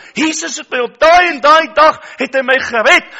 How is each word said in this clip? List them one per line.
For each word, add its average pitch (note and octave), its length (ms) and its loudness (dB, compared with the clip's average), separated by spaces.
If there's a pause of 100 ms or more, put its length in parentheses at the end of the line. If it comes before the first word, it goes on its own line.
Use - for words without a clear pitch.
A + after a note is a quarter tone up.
(140)
Jesus D#4 420 -6
het D4+ 140 -16
my B3+ 80 -6
op A#3+ 200 -6
daai F4 300 4
en C#4+ 120 -8
daai D4+ 320 2
dag, - 460 0
het C4 160 -6
hy C4+ 80 -2
my C4 180 0
gered. A#3+ 440 0 (140)